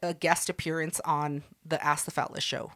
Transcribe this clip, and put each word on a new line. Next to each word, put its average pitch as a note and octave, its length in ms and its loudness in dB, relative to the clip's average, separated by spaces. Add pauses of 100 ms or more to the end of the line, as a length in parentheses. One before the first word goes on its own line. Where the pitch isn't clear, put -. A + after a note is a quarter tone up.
a F3 120 0
guest E3+ 360 4
appearance D#3+ 540 -2
on D3 380 0 (240)
the D#3 180 0
Ask D3 200 2
the - 80 -6
Fat - 200 0
List - 140 -4
show, B2 300 -4